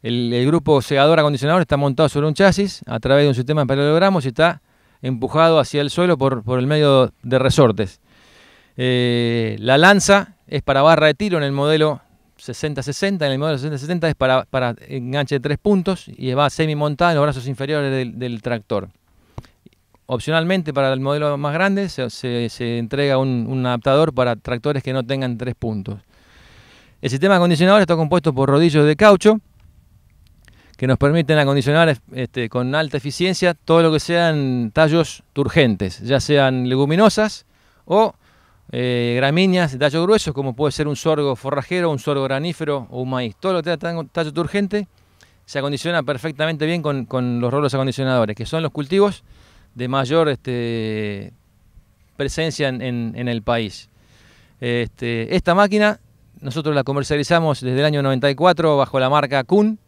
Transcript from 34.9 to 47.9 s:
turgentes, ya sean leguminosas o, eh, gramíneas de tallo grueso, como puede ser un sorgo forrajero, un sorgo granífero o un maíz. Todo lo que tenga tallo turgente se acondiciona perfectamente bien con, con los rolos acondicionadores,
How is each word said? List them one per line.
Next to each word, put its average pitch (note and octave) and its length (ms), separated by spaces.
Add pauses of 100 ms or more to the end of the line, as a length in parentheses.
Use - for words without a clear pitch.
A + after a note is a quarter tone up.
turgentes, A#2+ 680
ya C3 180
sean C3 500
leguminosas F3 800 (380)
o, G#3 300 (580)
eh, A#2+ 440
gramíneas E3+ 560
de B2+ 60
tallo D3+ 240
grueso, G3 300
como C3+ 220
puede C#3 180
ser D3 160
un C#3+ 80
sorgo D3 400
forrajero, D3+ 540
un C#3 80
sorgo C#3 260
granífero C#3+ 680
o B2 120
un B2+ 80
maíz. B2 280
Todo F#3+ 140
lo E3+ 100
que E3 140
tenga E3 340
tallo D#3 220
turgente G3 560 (560)
se - 140
acondiciona C#3+ 440
perfectamente D3 640
bien E3+ 160
con, C#3 220
con B2 360
los A#2+ 120
rolos C#3+ 220
acondicionadores, C3 600